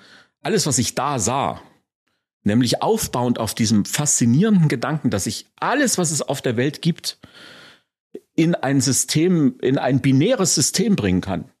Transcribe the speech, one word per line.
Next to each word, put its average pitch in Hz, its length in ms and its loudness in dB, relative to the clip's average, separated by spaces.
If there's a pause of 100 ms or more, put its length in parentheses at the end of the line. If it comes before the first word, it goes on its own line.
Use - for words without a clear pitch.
(420)
alles, 185 240 0
was 139 120 0
ich - 160 -2
da 135 240 -2
sah, 110 420 -2 (840)
nämlich 113 380 2
aufbauend 135 560 -2
auf 110 160 -4
diesem 107 300 2
faszinierenden 151 840 2
Gedanken, 131 420 -2
dass 101 160 -4
ich - 200 -8 (140)
alles, 233 380 0
was 170 120 0
es 143 120 -4
auf 139 200 -6
der 127 140 -2
Welt 139 260 -2
gibt, - 360 -4 (1160)
in 160 200 2
ein 139 260 0
System, 147 840 2
in 135 160 2
ein 131 220 2
binäres 160 540 2
System 185 420 0
bringen 92 240 2
kann. 87 240 -6 (160)